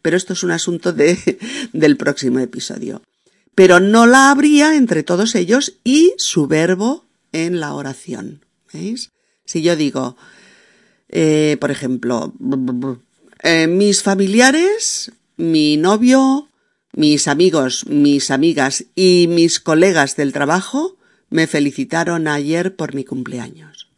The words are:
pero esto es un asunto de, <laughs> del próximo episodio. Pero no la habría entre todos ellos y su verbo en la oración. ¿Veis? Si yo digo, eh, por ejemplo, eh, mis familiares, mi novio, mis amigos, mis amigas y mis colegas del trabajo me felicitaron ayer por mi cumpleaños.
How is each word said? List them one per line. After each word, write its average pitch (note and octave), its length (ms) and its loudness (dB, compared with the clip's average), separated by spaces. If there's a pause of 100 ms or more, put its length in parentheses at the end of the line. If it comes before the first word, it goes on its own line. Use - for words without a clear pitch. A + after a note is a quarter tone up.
pero E3 160 0
esto F#3 160 -6
es E3+ 100 -8
un F3 80 -4
asunto E3+ 420 -4
de, D#3+ 460 0 (160)
<laughs> C#4+ 180 -12
del D3 240 2
próximo C3+ 420 -4
episodio. A#2+ 640 -10 (540)
Pero F3+ 240 6
no A3 260 4
la C4+ 260 6
habría D4 440 4
entre A3+ 280 0
todos G3+ 320 -2
ellos G#3 480 0
y D#4 340 4
su D3+ 300 -2
verbo F#3 580 -2 (260)
en E3+ 280 -4
la D3 140 -8
oración. C#3+ 720 -12 (280)
¿Veis? G3+ 380 -10 (340)
Si E3 160 -6
yo E3+ 140 2
digo, C3 420 -4 (920)
eh, D3+ 500 0
por C#3+ 120 -4
ejemplo, B2 600 -6 (1080)
eh, E3 240 2
mis G3 360 2
familiares, B3+ 1080 0 (260)
mi D#3 400 2
novio, B3+ 720 2 (420)
mis D3+ 360 0
amigos, D3+ 600 0
mis C#3+ 440 0
amigas C#3 540 -2 (100)
y F3+ 340 4
mis E3+ 300 0
colegas D#3+ 560 2
del C#3 180 -4
trabajo F#3+ 640 -4 (320)
me D#3+ 180 0
felicitaron D#3+ 800 -4
ayer D#3+ 480 -4
por D3 200 -8
mi C3+ 80 -8
cumpleaños. - 960 -14